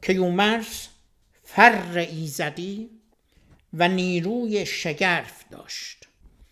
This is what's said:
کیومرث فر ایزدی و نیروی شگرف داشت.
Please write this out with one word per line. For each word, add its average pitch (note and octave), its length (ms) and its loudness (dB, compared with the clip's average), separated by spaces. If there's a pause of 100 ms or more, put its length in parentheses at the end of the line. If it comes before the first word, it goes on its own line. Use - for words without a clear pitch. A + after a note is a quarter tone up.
کیومرث G3 840 0 (540)
فر G3 560 4
ایزدی E3 920 -6 (840)
و E3+ 160 4
نیروی F#3 760 0
شگرف E3 840 -2
داشت. - 580 -16 (440)